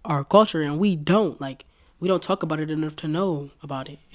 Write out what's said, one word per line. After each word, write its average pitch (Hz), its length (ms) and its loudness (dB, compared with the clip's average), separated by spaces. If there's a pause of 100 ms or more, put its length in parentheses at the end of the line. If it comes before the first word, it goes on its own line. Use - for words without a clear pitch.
our 147 200 -2
culture, 196 400 4
and 147 160 -2
we 196 160 2
don't. 165 440 2
Like, 139 260 -10 (340)
we 175 80 -2
don't 185 160 2
talk 190 180 -2
about 156 180 -2
it 156 120 -4
enough 156 260 -4
to 160 100 -10
know 156 440 -2 (100)
about 135 260 -10
it, 143 120 -18 (160)